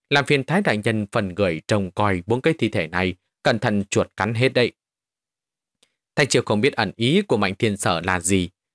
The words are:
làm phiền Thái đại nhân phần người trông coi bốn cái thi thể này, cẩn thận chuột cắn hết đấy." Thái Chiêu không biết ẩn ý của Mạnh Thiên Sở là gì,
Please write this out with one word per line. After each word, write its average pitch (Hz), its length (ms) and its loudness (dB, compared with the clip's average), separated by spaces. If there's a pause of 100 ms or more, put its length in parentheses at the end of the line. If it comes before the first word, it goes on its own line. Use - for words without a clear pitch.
làm 139 160 2
phiền 139 180 2
Thái 175 180 0
đại 110 160 0
nhân 110 340 -2
phần 98 240 -2
người 87 320 0
trông 98 240 0
coi 98 340 0
bốn 120 160 0
cái 160 180 2
thi 117 100 0
thể 92 180 -2
này, 90 280 -2 (280)
cẩn 123 160 2
thận 104 300 0
chuột 101 180 0 (100)
cắn 101 160 -2
hết 123 160 0
đấy." 123 220 0 (1400)
Thái 147 100 4
Chiêu 127 200 2
không 107 160 0
biết 135 120 2
ẩn 101 220 -2
ý 139 260 2
của 151 160 0
Mạnh 98 180 0
Thiên 104 220 0
Sở 85 240 -2
là 92 180 0
gì, 90 300 0 (260)